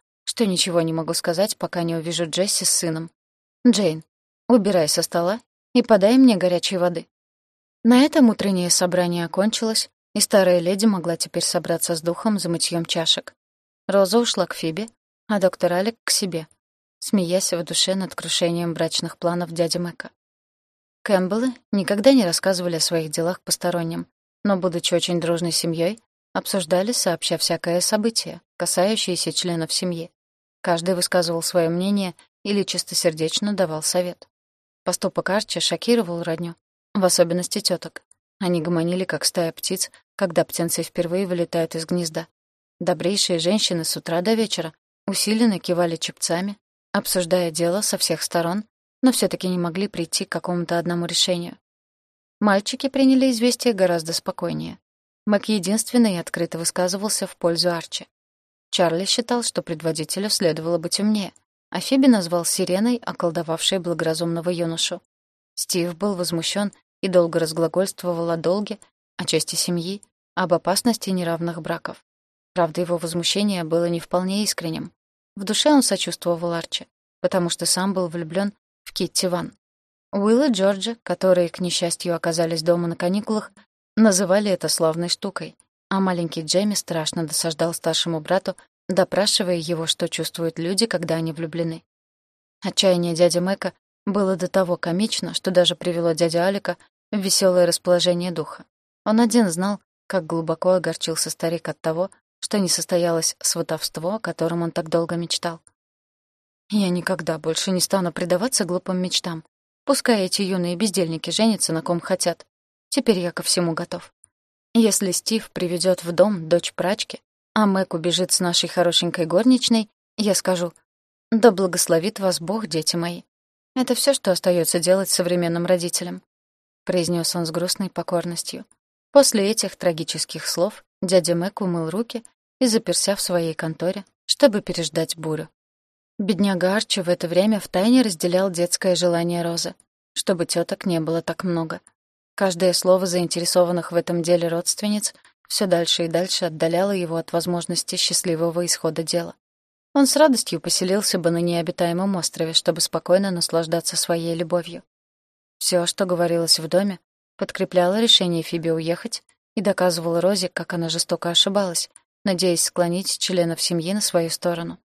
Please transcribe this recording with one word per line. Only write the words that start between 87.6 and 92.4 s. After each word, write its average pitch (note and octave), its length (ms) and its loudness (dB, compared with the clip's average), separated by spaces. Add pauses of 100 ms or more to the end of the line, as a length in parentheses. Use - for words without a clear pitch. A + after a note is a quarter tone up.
старшему D#3+ 460 -2
брату, F3+ 380 -2 (320)
допрашивая F#3 640 2
его, D#3+ 320 -4
что E3+ 220 -4
чувствуют D#3+ 500 -6
люди, F#3+ 280 0
когда E3 280 -2
они E3 160 -4
влюблены. E3 540 -6 (760)